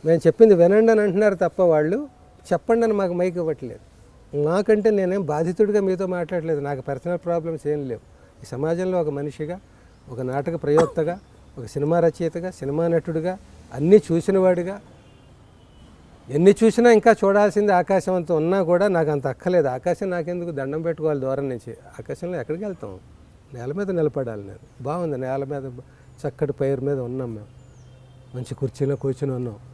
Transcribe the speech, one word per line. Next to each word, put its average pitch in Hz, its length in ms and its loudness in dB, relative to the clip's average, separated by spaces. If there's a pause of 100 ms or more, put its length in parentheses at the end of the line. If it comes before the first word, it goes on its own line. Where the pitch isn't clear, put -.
మేము 160 220 4
చెప్పింది 208 280 8
వినండి 202 360 6
అని 214 100 4
అంటున్నారు 202 340 2
తప్ప 175 260 -2
వాళ్ళు 170 460 2 (460)
చెప్పండి 233 300 0
అని 220 100 2
మాకు 196 200 -2
మైక్ 175 240 -2
ఇవ్వట్లేదు. 139 420 -6 (580)
నాకంటే 196 520 2
నేనేం 190 360 0
బాధితుడిగా 180 560 0
మీతో 185 260 -2
మాట్లాడలేదు, 165 520 -4
నాకు 143 220 -6
పర్సనల్ 151 440 -6
ప్రాబ్లమ్స్ 165 420 -4
ఏం 147 200 -4
లేవు. 117 120 -8 (440)
ఈ - 20 -18
సమాజంలో 170 560 -4
ఒక 151 80 -2
మనిషిగా, 147 500 -8 (500)
ఒక 127 120 -10
నాటక 139 420 -4
ప్రయోక్తగా, 160 560 2 (380)
ఒక 120 80 -12
సినిమా 147 340 0
రచయితగా, 170 520 -2
సినిమా 151 360 -4
నటుడిగా, 170 500 -2 (360)
అన్నీ 156 220 6 (160)
చూసినవాడిగా, 185 680 2 (1500)
ఎన్ని 175 340 6
చూసినా 233 280 6
ఇంకా 220 200 6
చూడాల్సింది 208 600 2
ఆకాశం 185 420 2
అంత 180 180 -2
ఉన్నా 175 320 2
కూడా 175 240 2
నాకు 165 240 0
అంత 143 160 -2
అక్కలేదు. 165 400 0
ఆకాశం 170 420 -4
నాకెందుకు, 175 420 -6
దండం 139 300 -6
పెట్టుకోవాలి 156 380 -2
దూరం 135 300 -4
నుంచి. 120 220 -10
ఆకాశంలో 170 680 -12
ఎక్కడికి 165 260 -8
వెళ్తాం? 104 340 -12 (540)
నేల 123 200 -10
మీద 196 180 -6
నిలబడాలి 139 520 -4
నేను. - 400 -20
బాగుంది, 151 340 -4
నేల 131 260 -6
మీద 139 200 -8 (640)
చక్కటి 139 260 -4
పైరు 135 280 0
మీద 139 180 -2
ఉన్నాం 123 360 -6
మేము, 104 120 -16 (880)
మంచి 123 200 -10
కుర్చీలో 139 400 -2
కూర్చుని 135 360 -4
ఉన్నాం 123 280 -8 (140)